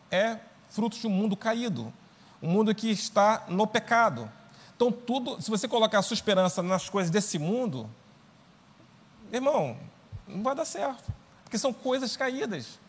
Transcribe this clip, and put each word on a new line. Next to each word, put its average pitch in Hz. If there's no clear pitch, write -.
é 214
fruto 220
de -
um 220
mundo 196
caído, 220
um 156
mundo 208
que 220
está 208
no 190
pecado. 214
Então, 240
tudo, 247
se -
você 214
colocar 220
a 190
sua 226
esperança 190
nas 180
coisas 185
desse 196
mundo, 156
irmão, 226
não 196
vai 262
dar 320
certo, 277
porque -
são 254
coisas 254
caídas. 254